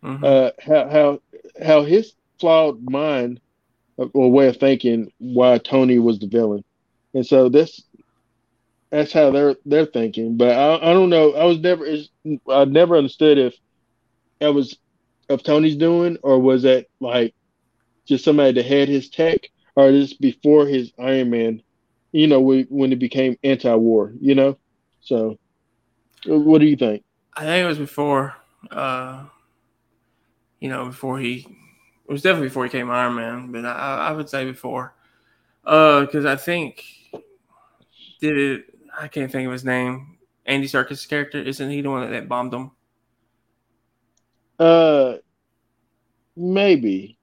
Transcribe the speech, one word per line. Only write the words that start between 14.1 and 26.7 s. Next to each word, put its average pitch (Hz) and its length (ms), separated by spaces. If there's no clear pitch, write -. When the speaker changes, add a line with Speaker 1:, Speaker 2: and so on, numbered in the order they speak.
Speaker 2:
that 151 140
was 135 240
of 135 140
Tony's 156 320
doing, 170 480
or 135 160
was 131 240
that, 131 240
like, 120 340
just 135 200
somebody 147 280
that 123 120
had 139 240
his 139 200
tech, - 400
or 135 160
this 139 220
before 147 540
his 127 320
Iron 131 300
Man, 113 320
you 156 160
know, 139 140
when, 131 280
when 135 220
it 127 80
became 127 440
anti-war, 113 760
you 139 160
know? 139 220
So, 110 360
what 156 340
do 147 60
you 151 100